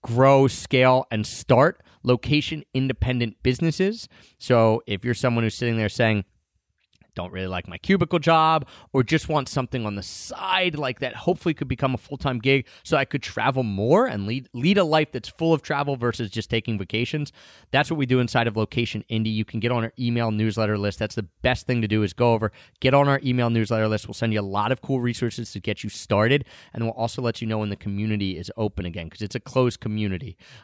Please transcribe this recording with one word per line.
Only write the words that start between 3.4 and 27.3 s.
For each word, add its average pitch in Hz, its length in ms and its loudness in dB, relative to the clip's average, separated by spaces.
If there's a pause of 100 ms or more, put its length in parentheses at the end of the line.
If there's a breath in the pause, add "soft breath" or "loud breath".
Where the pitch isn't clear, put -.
businesses. 165 640 0 (320 soft breath)
So 113 480 4
if 101 200 -4
you're 120 80 0
someone 117 300 0
who's 110 100 -2
sitting 117 240 -2
there 107 100 0
saying, 110 360 2 (920)
"Don't 90 180 -8
really 92 160 -6
like 90 180 -6
my 85 120 -12
cubicle 175 420 0
job," 160 440 4 (280 soft breath)
or 135 100 4
just - 260 0
want 147 200 -2
something 127 360 -4
on 101 120 -6
the 101 80 -8
side, 185 760 -4
like, 127 220 -4
that 127 160 -6
hopefully 170 360 0
could 143 140 -6
become 127 260 -2
a 117 60 -2
full-time 131 400 -4
gig 135 260 2 (200 soft breath)
so 156 120 0
I 135 80 2
could - 200 -4
travel 127 400 -2
more 117 420 2
and 101 180 -4
lead, 123 280 -6
lead 170 260 2
a 185 60 4
life 156 260 2
that's - 180 -10
full 165 240 0
of 147 80 2
travel 143 360 -4
versus 117 340 -2
just - 180 -6
taking 110 300 -2
vacations. 120 540 -4 (400 soft breath)
That's 139 180 2
what 160 60 -2
we 139 100 0
do 127 140 4
inside 120 260 2
of 107 100 -4
Location 110 540 -2
Indie. 110 240 0
You 107 100 -2
can - 140 -8
get 117 140 0
on 117 100 0
our 113 160 -6
email 120 320 0
newsletter 107 480 0
list. 101 220 -2
That's 110 160 -6
the 104 100 -4 (160)
best 127 240 0
thing 120 160 0
to 107 60 0
do, 107 160 2
is 95 80 -2
go 120 220 2
over, 107 180 0 (260 soft breath)
get 131 160 2
on 143 140 6
our 139 160 2
email 123 260 2
newsletter 110 380 2
list. 107 180 -2
We'll 110 80 -12
send 113 180 -2
you 107 80 0
a - 20 -2
lot 101 280 0
of 127 100 -2
cool 135 200 -2
resources 120 520 -4
to 98 80 -10
get - 220 -6
you 104 80 -8
started, 120 540 2 (280 soft breath)
and 117 120 -6
we'll 113 100 -2
also 117 260 -6
let 117 200 -4